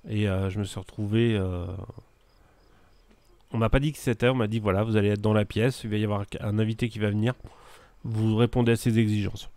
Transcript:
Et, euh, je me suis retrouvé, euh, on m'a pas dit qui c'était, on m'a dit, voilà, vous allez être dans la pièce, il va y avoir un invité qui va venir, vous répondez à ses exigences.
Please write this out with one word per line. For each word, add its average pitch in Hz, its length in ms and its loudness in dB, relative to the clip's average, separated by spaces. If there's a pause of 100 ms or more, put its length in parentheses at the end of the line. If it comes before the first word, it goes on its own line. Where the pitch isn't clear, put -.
Et, 107 200 0
euh, 95 220 0
je 98 100 -6
me 101 40 -2
suis - 160 -10
retrouvé, 110 560 0
euh, 90 300 -4 (1900)
on 113 60 -2
m'a 110 100 2
pas 135 120 4
dit 151 120 0
qui - 80 -14
c'était, 123 280 2
on 131 60 4
m'a 113 140 0
dit, 110 120 -2
voilà, 104 240 2
vous 110 120 0
allez 104 120 4
être 104 120 0
dans 107 140 2
la 104 100 4
pièce, 117 400 -2
il 110 60 -6
va 107 60 -2
y 107 80 0
avoir 101 200 -2 (160)
un 107 180 -2
invité 110 300 0
qui 110 120 -8
va 104 100 2
venir, 107 240 0 (720)
vous 110 320 0
répondez 120 360 4
à 117 40 4
ses 113 220 2
exigences. 107 580 0